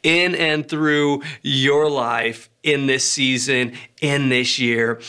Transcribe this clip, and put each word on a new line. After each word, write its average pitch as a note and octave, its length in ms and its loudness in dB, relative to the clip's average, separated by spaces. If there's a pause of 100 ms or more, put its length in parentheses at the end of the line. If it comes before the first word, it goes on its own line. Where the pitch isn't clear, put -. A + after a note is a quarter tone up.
in E3+ 320 2
and D3+ 320 -2
through D3 540 0 (200)
your C#3+ 480 2
life A#2 600 -2 (140)
in C#3 240 0
this C3 220 0
season, B2+ 640 0 (280)
in C#3+ 280 0
this B2 300 0
year. A#2 500 0